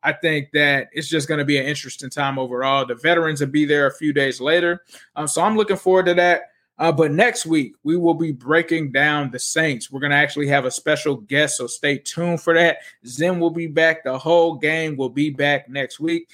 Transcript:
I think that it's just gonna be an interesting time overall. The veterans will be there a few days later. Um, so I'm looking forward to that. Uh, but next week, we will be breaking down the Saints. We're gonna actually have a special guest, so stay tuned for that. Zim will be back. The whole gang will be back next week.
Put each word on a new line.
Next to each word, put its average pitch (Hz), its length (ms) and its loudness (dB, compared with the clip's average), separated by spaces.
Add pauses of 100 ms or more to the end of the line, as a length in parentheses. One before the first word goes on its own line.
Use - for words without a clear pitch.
I 151 120 -2
think 151 400 -2
that 143 380 2
it's 147 160 -8
just 151 200 -2
gonna 147 180 -2
be 143 120 2
an 135 80 -2
interesting 135 440 -8
time 139 280 -4
overall. 131 480 -2
The 123 100 -6
veterans 160 440 2
will 143 80 0
be 151 180 2
there 143 220 4
a 135 60 0
few 151 200 -2
days 135 280 0
later. 175 400 0 (340)
Um, 151 120 -6
so 160 140 -2
I'm 214 140 2
looking 202 220 0
forward 185 300 4
to 175 80 2
that. 175 260 4 (380)
Uh, 160 140 2
but 147 180 2
next 214 340 2
week, 151 280 0 (100)
we 160 140 0
will 170 160 2
be 160 180 -2
breaking 156 600 0
down 147 380 0
the 120 80 -10
Saints. 151 540 -4
We're 135 80 -10
gonna 143 160 0
actually 147 320 2
have 139 160 2
a 127 80 -2
special 147 460 -2
guest, 139 400 -2
so 123 100 -8
stay 143 300 -4
tuned 170 440 -6
for 170 120 0
that. 165 240 4 (280)
Zim 160 340 -4
will 170 100 0
be 165 180 -6
back. 160 380 2
The 165 120 -4
whole 165 380 2
gang 156 400 -2
will 131 140 -4
be 143 200 -2
back 143 400 -2
next 131 300 -8
week. 170 340 -4